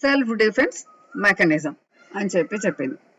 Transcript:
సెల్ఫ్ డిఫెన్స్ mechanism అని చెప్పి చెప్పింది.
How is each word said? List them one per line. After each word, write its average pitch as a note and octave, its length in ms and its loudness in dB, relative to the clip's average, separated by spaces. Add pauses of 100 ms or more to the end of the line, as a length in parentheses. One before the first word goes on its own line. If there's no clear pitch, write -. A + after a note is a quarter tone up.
సెల్ఫ్ C4+ 320 2
డిఫెన్స్ A3 520 0 (300)
mechanism E3+ 600 2 (400)
అని G3+ 200 -4
చెప్పి F3 200 0
చెప్పింది. D#3 400 -4 (240)